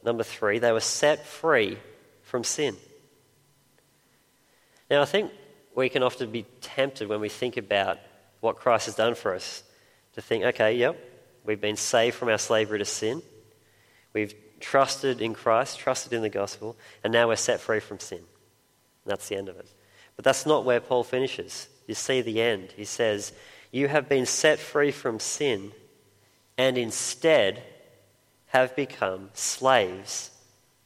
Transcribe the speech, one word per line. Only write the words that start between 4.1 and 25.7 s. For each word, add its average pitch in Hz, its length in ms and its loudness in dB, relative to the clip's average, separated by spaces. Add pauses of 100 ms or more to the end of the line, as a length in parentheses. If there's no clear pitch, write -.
Now, 143 140 6
I - 20 6
think 190 280 0 (420)
we 131 140 2
can 127 160 0
often 120 260 -2
be 110 140 -6 (160)
tempted 135 480 -4
when 107 120 -2
we 107 80 -4
think 123 280 -6
about 98 420 0 (420)
what - 160 0
Christ 117 300 2
has 110 80 -10
done 113 220 0
for 95 180 -2
us - 300 -10 (500)
to 107 80 -12
think, 110 220 -2
"Okay, 117 300 2
yep, 123 220 2 (460)
we've 107 180 -4
been 107 160 -2
saved 120 400 2
from 123 120 -2
our 107 100 4
slavery 107 400 0
to 101 60 -2
sin. 117 360 -4 (920)
We've 107 220 -2 (260)
trusted 135 600 0
in 110 140 -2
Christ, 117 440 0
trusted - 340 -4
in 113 100 -2
the 107 60 -2
gospel, 101 480 -6 (260)
and 113 100 0
now 117 140 6
we're 110 100 2
set 107 240 0
free 110 200 0
from 98 180 -14
sin." - 200 -12
And - 920 -18
that's 98 160 -4
the 104 80 -4
end 98 140 -6
of 87 100 -16
it. - 80 -18 (480)
But - 100 -14
that's 131 220 4
not 151 180 4
where 123 160 4
Paul 123 220 0
finishes. 127 640 -4 (220)
You 110 60 -6
see 131 260 0
the 113 200 -2
end. 110 320 0
He 104 120 -14
says, 104 480 -2 (400)
"You 139 160 0
have 143 200 0
been 131 160 4
set 156 360 2
free 143 320 2
from 120 260 -4
sin 107 560 -4 (840)